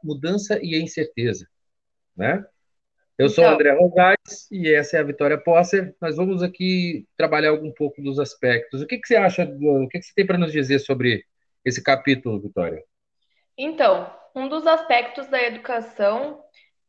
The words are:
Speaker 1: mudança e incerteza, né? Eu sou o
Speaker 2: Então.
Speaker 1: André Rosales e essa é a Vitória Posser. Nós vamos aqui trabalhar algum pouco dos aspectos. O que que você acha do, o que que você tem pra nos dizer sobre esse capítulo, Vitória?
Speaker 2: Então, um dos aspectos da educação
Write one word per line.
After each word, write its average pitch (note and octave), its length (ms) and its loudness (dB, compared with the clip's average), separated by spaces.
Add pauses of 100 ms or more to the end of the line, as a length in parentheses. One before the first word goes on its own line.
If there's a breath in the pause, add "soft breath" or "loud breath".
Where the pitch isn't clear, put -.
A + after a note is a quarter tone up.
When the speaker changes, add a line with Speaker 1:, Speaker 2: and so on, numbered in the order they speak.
Speaker 1:
mudança E3 600 -4
e D#3+ 200 -6
incerteza, A#2 640 -6 (680)
né? D#3+ 300 -2 (720)
Eu C3+ 120 4
sou E3+ 140 6
o - 20 10
Speaker 2:
Então. D#3 80 6
Speaker 1:
André C#3+ 180 4
Rosales F3+ 760 2
e F3 200 -2
essa D3 280 2
é - 20 2
a - 20 2
Vitória C#3+ 360 0
Posser. F3+ 600 2
Nós D#3 180 -6
vamos F3+ 260 -2
aqui F3+ 640 -2 (100)
trabalhar D#3 320 0
algum D#3 240 -2
pouco C#3+ 300 -6
dos C#3 160 -4
aspectos. C3 640 -2
O - 40 -10
que B3 120 -6
que - 100 -14
você A#3 80 4
acha F#3 300 2
do, C#3+ 380 0
o B2+ 40 -6
que F3 100 -10
que - 60 -16
você - 100 -20
tem F#3+ 120 2
pra F#3 100 0
nos E3 160 0
dizer C#3 280 0
sobre B2 440 -2 (400)
esse B2+ 180 -4
capítulo, C3 560 0
Vitória? F2 460 -8 (720)
Speaker 2:
Então, C4+ 580 0 (200)
um C4+ 160 -8
dos D#4 160 -4
aspectos C#4 600 0
da B3+ 140 -2
educação A3+ 1000 -4 (460 soft breath)